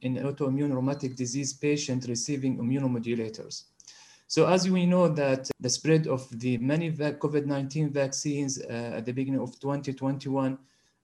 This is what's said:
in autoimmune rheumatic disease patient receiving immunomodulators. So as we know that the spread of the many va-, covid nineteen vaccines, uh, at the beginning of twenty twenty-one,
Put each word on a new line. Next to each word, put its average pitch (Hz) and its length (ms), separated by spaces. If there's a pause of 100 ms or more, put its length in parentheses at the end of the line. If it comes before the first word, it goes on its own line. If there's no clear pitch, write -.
in 127 140
autoimmune 143 560
rheumatic 127 420
disease 127 380
patient 143 540
receiving 131 520
immunomodulators. 117 1040 (640)
So - 180
as 185 240
we 180 160
know 180 220
that 139 420 (100)
the 123 120
spread 156 340
of 127 240 (100)
the 123 200
many 156 300
va-, 147 240
covid 147 340
nineteen 143 420
vaccines, 139 720
uh, 117 360
at 113 100
the 123 40
beginning 131 300
of 123 180
twenty 139 320
twenty-one, 135 680 (440)